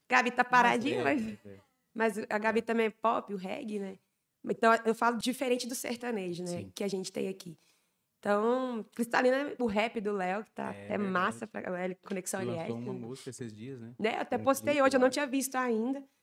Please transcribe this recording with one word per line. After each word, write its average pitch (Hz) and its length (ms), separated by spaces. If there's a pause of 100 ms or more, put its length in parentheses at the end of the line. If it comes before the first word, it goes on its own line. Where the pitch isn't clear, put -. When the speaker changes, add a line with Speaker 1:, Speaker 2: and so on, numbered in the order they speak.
(180)
Speaker 1:
Gabi 247 140
tá 247 120
Speaker 2:
Mas 247 80
Speaker 1:
paradinha, 240 480
Speaker 2:
é, 240 40
Speaker 1:
mas, 277 180
Speaker 2:
mas 220 240
é. 202 140 (340)
Speaker 1:
mas 220 240 (120)
a 208 80
Gabi 214 220
Speaker 2:
É. - 20
Speaker 1:
também 226 260
é - 20
pop, - 440
o 202 40
reggae, 202 420
né? 190 180 (520)
Então, 226 220 (140)
eu 226 80
falo 233 240
diferente 247 500
do 247 80
sertanejo, 196 680
né? 180 60 (100)
Speaker 2:
Sim. 196 160
Speaker 1:
Que - 80
a 202 40
gente 190 240
tem - 180
aqui. 185 280 (600)
Então, 226 680 (100)
Cristalina, 254 640
o 247 60
rap 214 340
do 208 140
Léo, 190 320
que - 60
tá 202 140
Speaker 2:
É 202 40
Speaker 1:
até 202 200
Speaker 2:
verdade. 202 220
Speaker 1:
massa 208 360
pra 208 140
galera, 180 360 (100)
Conexão 190 320
Speaker 2:
Lançou 185 160
Speaker 1:
L 165 80
S, - 80
Speaker 2:
uma 120 220
Speaker 1:
né? 127 60
Speaker 2:
música 123 300
esses 117 240
dias, 123 280
né? 117 180
Speaker 1:
Né? 214 180
Eu - 40
até 254 160
Speaker 2:
Um - 60
Speaker 1:
postei 269 320
Speaker 2:
clipe, 269 120
Speaker 1:
hoje, 269 80
eu 269 40
não 254 60
Speaker 2:
eu 262 40
acho. 262 40
Speaker 1:
tinha 285 140
visto 269 280
ainda. 254 480 (200)